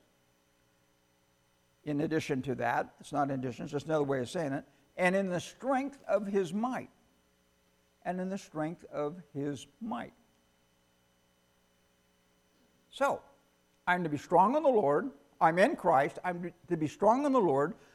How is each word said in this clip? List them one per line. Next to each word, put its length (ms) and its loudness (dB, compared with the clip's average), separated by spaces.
in 160 -2
addition 400 -2
to 140 -4
that, 440 -2
it's 140 -18
not 160 0
in 100 -4
addition, 240 -8
it's 80 -10
just 140 -4
another 180 2
way 160 0
of 100 -4
saying 220 -4
it, 140 -6
"and 180 2
in 140 0
the 100 -2
strength 680 -6
of 220 0
his 240 0
might." 380 -4
And 140 -4
in 80 -6
the 100 -6
strength 540 -8
of 300 -6
his 340 -6
might. 340 -10
So, 320 0
I'm 160 2
to 60 -2
be 80 -2
strong 400 4
in 60 -2
the 60 6
Lord. 420 2
I'm 200 6
in 160 6
Christ. 480 2
I'm 280 -6
to 80 -2
be 120 -2
strong 380 2
in 60 2
the 80 4
Lord. 360 2